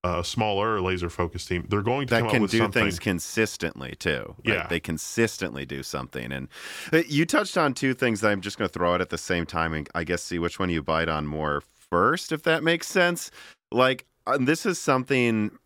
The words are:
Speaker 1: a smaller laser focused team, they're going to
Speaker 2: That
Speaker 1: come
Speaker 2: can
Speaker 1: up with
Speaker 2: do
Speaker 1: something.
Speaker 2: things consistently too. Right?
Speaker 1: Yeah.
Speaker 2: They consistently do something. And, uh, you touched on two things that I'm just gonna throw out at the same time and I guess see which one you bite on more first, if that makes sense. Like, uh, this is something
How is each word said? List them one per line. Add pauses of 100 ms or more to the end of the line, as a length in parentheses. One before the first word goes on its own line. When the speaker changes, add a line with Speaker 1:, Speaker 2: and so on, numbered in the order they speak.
Speaker 1:
a
smaller
laser
focused
team,
they're
going
to
Speaker 2:
That
Speaker 1:
come
Speaker 2:
can
Speaker 1:
up
with
Speaker 2:
do
Speaker 1:
something.
Speaker 2:
things
consistently
too.
Right?
Speaker 1:
Yeah.
Speaker 2:
They
consistently
do
something.
And, (420)
uh,
you
touched
on
two
things
that
I'm
just
gonna
throw
out
at
the
same
time
and
I
guess
see
which
one
you
bite
on
more
first,
if
that
makes
sense. (420)
Like, (220)
uh,
this
is
something